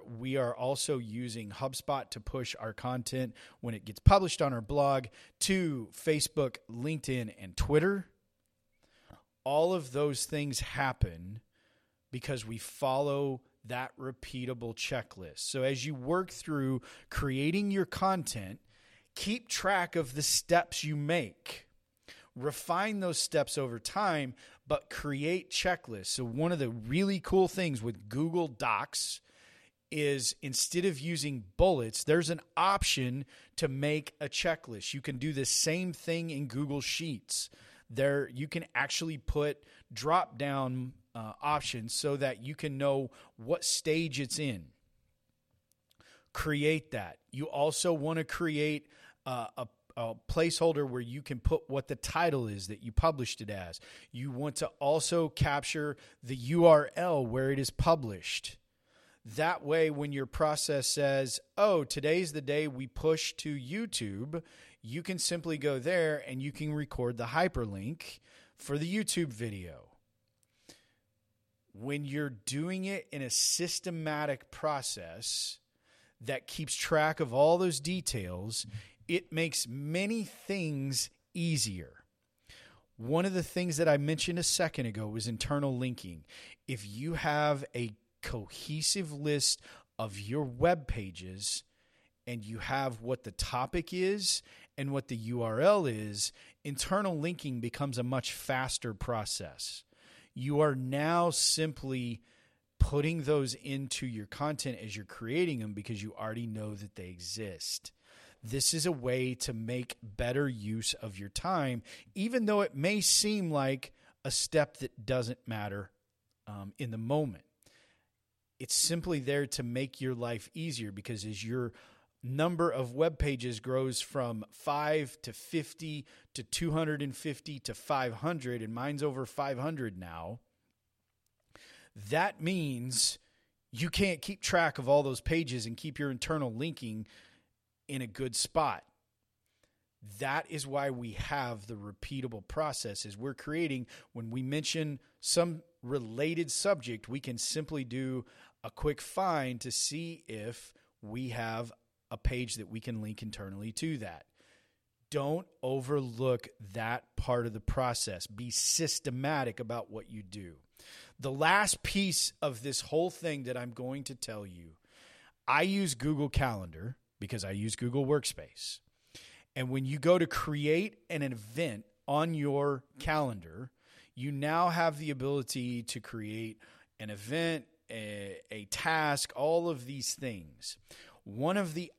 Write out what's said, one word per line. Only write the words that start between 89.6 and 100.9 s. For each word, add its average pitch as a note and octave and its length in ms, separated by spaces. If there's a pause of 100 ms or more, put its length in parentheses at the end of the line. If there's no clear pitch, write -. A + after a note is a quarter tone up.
of G#2 200
your A2+ 240
web C#3 460
pages F#2 720 (640)
and A#2+ 180
you A2 140
have C3 420
what A#2+ 220
the A2 80
topic C3+ 640
is F#3 480 (340)
and C#3 160
what C#3 140
the B2 100
U A#2 260
R A2+ 180
L F#3+ 260
is, G#2+ 460 (320)
internal F#3 540
linking D3 420
becomes A#2+ 360
a B2 60
much B2 300
faster B2+ 600
process. G2+ 920 (500)
You C#3+ 260
are D3+ 140
now D3 560